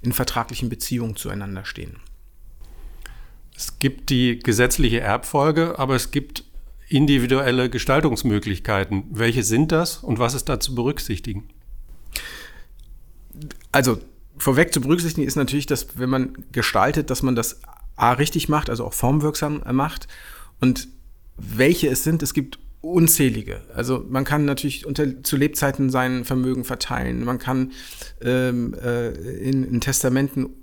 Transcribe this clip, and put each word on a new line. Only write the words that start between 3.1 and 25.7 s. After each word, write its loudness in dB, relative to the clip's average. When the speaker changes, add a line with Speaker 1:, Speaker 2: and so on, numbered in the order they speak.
Speaker 2:
Es -10
gibt -2
die 2
gesetzliche 4
Erbfolge, 2
aber 0
es 0
gibt -6
individuelle 4
Gestaltungsmöglichkeiten. 0
Welche 2
sind 4
das 2
und -2
was 2
ist -4
da 0
zu -2
berücksichtigen? -4
Speaker 1:
Also, 4
vorweg 4
zu 2
berücksichtigen 4
ist -2
natürlich, 0
dass, -4
wenn 0
man 0
gestaltet, 2
dass 0
man 2
das -2
A, 4
richtig 0
macht, 2
also -4
auch -8
formwirksam, 0
äh, -4
macht. -2
Und 2
welche 2
es 0
sind, 2
es -4
gibt -2
unzählige. 4
Also -2
man 0
kann 2
natürlich -2
unter, -2
zu 0
Lebzeiten 2